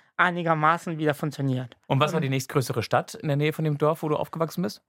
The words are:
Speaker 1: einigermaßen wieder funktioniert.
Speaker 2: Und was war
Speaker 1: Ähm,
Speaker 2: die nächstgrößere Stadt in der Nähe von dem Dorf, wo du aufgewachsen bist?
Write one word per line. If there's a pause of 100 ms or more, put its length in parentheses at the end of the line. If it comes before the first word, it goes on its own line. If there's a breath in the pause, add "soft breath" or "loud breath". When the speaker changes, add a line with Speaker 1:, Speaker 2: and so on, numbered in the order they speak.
(200 loud breath)
Speaker 1:
einigermaßen
wieder
funktioniert. (100)
Speaker 2:
Und
was
war
Speaker 1:
Ähm,
Speaker 2:
die
nächstgrößere
Stadt
in
der
Nähe
von
dem
Dorf,
wo
du
aufgewachsen
bist?